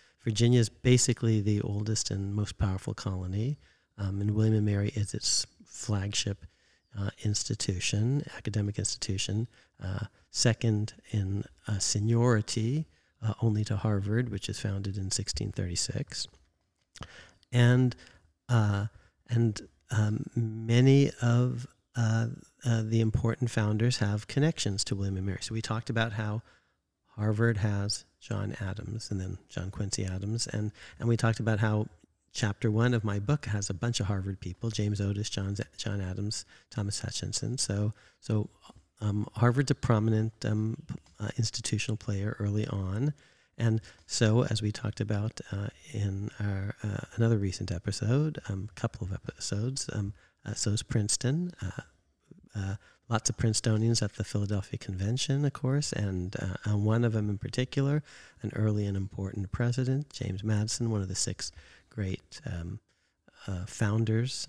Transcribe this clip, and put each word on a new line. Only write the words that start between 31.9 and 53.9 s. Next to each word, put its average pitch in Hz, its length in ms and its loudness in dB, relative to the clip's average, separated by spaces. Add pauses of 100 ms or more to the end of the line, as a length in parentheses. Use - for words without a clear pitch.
chapter 110 340 0
one 117 240 4
of 110 100 2
my 101 140 0
book 120 280 0
has 101 240 -4
a 101 40 -2
bunch 117 260 -2
of 92 80 0
Harvard 95 320 -2
people, 92 300 -6
James 104 300 0
Otis, 101 300 -2
John 98 260 -4
Z-, 98 80 -4 (140)
John 101 240 -4
Adams, 98 440 -4 (240)
Thomas 101 300 -4
Hutchinson. - 580 -4
So, 104 360 0 (260)
so, 107 300 -2 (520)
um, 104 340 0
Harvard's 123 360 4
a - 40 2
prominent, 110 580 2 (100)
um, 107 340 0 (100)
p-, - 80 -8 (240)
uh, 104 180 -4
institutional 110 600 -2
player 101 420 -4
early 104 280 0
on. 101 460 -2 (440)
And 110 220 2 (260)
so, 113 380 4
as 107 180 0
we 107 100 0
talked - 280 -6
about, 104 400 -2 (120)
uh, 101 180 -4 (240)
in 101 360 -2 (100)
our, 101 440 -2
uh, 101 220 -4 (100)
another 113 220 4
recent 98 340 -2
episode, 120 680 0 (100)
um, 98 260 -4
couple - 320 -4
of 95 60 -4
episodes, - 800 -6
um, 101 200 -2 (320)
uh, 104 80 -6
so - 180 -2
is 107 120 0
Princeton. 135 680 -2 (100)
Uh, 92 200 -6 (720)
uh, 98 220 -2 (320)
lots 110 220 0
of 107 80 -4
Princetonians 113 640 2